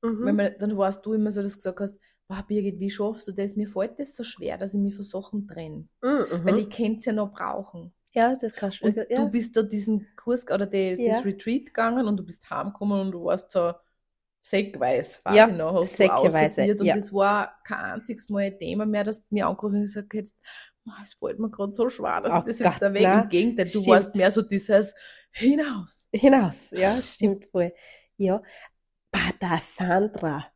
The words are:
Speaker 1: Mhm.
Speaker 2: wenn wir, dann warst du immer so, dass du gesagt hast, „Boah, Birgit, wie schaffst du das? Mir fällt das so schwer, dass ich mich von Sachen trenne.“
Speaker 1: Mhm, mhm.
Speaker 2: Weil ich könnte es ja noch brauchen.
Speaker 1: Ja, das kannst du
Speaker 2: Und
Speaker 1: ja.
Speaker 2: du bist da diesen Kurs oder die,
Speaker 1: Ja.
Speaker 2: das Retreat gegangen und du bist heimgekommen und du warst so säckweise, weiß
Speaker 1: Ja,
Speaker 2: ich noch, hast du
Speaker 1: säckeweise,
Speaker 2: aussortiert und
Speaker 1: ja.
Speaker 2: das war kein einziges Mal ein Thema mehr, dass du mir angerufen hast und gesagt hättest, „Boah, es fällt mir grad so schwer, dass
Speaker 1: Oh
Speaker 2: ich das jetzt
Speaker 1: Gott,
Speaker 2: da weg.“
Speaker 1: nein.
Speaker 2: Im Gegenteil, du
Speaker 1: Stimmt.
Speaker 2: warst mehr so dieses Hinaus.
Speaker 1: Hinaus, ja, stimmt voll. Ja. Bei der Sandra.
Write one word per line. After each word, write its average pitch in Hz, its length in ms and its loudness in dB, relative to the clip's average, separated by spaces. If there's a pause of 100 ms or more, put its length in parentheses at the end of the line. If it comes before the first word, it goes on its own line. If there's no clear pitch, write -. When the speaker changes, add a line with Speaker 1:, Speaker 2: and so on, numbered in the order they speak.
Speaker 1:
Mhm. 233 220 -2
Speaker 2:
wenn 202 120 2
wir, 202 140 2
dann 208 280 -4
warst 196 260 0
du 214 100 -4
immer 214 180 0
so, 202 100 -4
dass 196 120 -6
du - 40 -20
gesagt 185 220 -8
hast, 202 160 -6 (320)
„Boah, 196 180 -10
Birgit, 202 340 -2
wie 196 100 -2
schaffst 208 380 -6
du 196 40 -10
das? 202 240 -4
Mir 208 120 -4
fällt 196 300 -6
das 285 180 -10
so 240 80 -10
schwer, - 320 -8
dass 196 180 -8
ich 202 60 2
mich 202 140 0
von 202 100 -12
Sachen 202 440 -8
trenne.“ 160 400 -12 (140)
Speaker 1:
Mhm, 247 80 0 (200)
mhm. 170 160 -2
Speaker 2:
Weil 196 120 4
ich 208 120 -4
könnte 220 300 -2
es - 60 -18
ja 233 60 -2
noch 208 200 -2
brauchen. 175 600 -10 (200)
Speaker 1:
Ja, 233 220 2
das 247 200 -6
kannst 196 280 -6
du - 40 2
Speaker 2:
Und 214 100 2
Speaker 1:
ja. 220 80 -4 (120)
Speaker 2:
du 220 140 2
bist 226 260 -2
da 220 60 4
diesen 208 440 -2 (100)
Kurs 240 340 -4
oder 196 160 0
die, 190 360 -2
Speaker 1:
Ja. 233 100 2
Speaker 2:
das 233 120 0
Retreat 202 420 -4
gegangen 233 400 0
und 208 100 0
du 185 80 -6
bist - 260 -18
heimgekommen 202 500 -4
und 190 120 -4
du 175 120 -10
warst 175 280 -4
so 170 200 0 (720)
säckweise, 143 800 -2
weiß 185 120 0
Speaker 1:
Ja, 220 120 12
Speaker 2:
ich 202 60 0
noch, 165 200 -2
hast 180 240 0
du 208 60 8
Speaker 1:
säckeweise, 156 580 4
Speaker 2:
aussortiert 208 180 2
und 196 60 2
Speaker 1:
ja. 165 100 4
Speaker 2:
das 202 160 -6
war 196 520 0
kein - 140 -8
einziges - 520 -10
Mal 202 140 0
ein 196 140 -6
Thema 185 280 -4
mehr, 208 180 0
dass 214 160 -4
du - 100 -20
mir 208 160 0
angerufen 202 360 -2
hast 202 140 -6
und 208 120 -12
gesagt - 60 -20
hättest, 214 240 -8 (460)
„Boah, 220 200 -18
es - 100 -20
fällt - 240 -8
mir 220 120 -4
grad 202 240 -6
so 240 160 0
schwer, - 320 -4
dass - 120 0
Speaker 1:
Oh 175 40 4
Speaker 2:
ich 165 60 -2
das 226 140 -6
jetzt 185 160 2
Speaker 1:
Gott, - 80 -6
Speaker 2:
da 196 120 0
weg.“ 196 100 6
Speaker 1:
nein. 196 200 6
Speaker 2:
Im 208 40 -8
Gegenteil, 202 380 2
du 202 160 0
Speaker 1:
Stimmt. 185 40 0
Speaker 2:
warst 190 300 6
mehr 190 160 4
so 220 100 2
dieses 202 520 2 (380)
Hinaus. 269 840 0
Speaker 1:
Hinaus, 247 560 6
ja, 202 320 2
stimmt 196 500 0
voll. 175 220 0 (420)
Ja. 196 260 0 (680)
Bei - 280 -2
der 170 200 0
Sandra. 180 960 -2